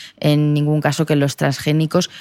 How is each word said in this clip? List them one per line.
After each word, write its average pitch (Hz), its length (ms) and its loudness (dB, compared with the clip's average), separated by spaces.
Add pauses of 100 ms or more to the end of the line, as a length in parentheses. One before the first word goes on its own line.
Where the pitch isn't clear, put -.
(200)
en 147 340 2
ningún 147 280 0
caso 151 260 0
que 151 80 2
los 143 200 0
transgénicos 156 720 0 (120)